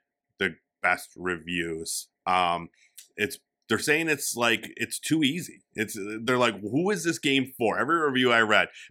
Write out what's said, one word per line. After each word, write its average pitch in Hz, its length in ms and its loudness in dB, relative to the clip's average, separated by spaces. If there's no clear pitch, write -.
the 87 160 -2
best 90 340 0
reviews. 85 920 -6
Um, 87 440 0
it's, - 220 -2
they're 110 100 2
saying 156 320 2
it's, - 260 -2
like, 117 420 0
it's 113 200 -6
too 160 240 0
easy. 151 400 -2
It's, 110 200 -4
they're 127 160 2
like, 117 200 2
"Who 123 300 -2
is 190 140 -2
this 165 160 -2
game 135 360 0
for?" 104 220 0
Every 151 260 0
review 127 280 2
I 117 100 6
read, 104 280 4